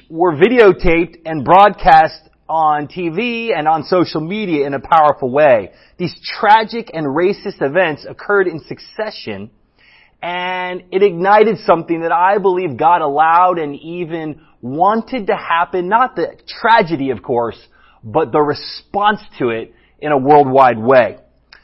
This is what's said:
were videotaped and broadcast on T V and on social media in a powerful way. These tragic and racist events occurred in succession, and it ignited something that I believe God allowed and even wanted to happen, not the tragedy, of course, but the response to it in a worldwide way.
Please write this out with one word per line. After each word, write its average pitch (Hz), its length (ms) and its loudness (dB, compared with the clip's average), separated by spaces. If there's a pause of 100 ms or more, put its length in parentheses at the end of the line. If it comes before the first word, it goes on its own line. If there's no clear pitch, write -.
were 165 240 0
videotaped 175 920 2
and 160 180 -6
broadcast 165 880 4 (180)
on 151 400 -2
T 175 220 -8
V 226 440 -4
and 151 140 -4
on 156 160 0
social 170 380 -2
media 170 440 -4
in 143 80 -6
a 139 60 -6
powerful 147 500 2
way. 131 420 2 (260)
These 175 180 -6 (240)
tragic 226 540 0
and 160 140 -6
racist 180 540 -4
events 156 460 -2
occurred 196 400 0
in 165 120 -6
succession, 120 880 -12 (720)
and 180 720 -8
it 190 120 0
ignited 202 560 2
something 170 420 -2
that 165 100 -4
I 185 260 2
believe 180 400 -2
God 170 240 2
allowed 165 580 2
and 147 160 -8
even 160 640 -10 (200)
wanted 196 640 -2
to 208 80 0
happen, 175 540 -4
not 240 260 0
the - 220 -6 (100)
tragedy, 170 640 0
of 127 120 -6
course, 117 360 -4 (460)
but 113 280 -2
the 156 100 2
response 196 800 -4 (180)
to 127 100 -2
it 113 240 -8 (260)
in 151 120 -4
a 143 60 2
worldwide 131 640 4
way. 113 380 2 (460)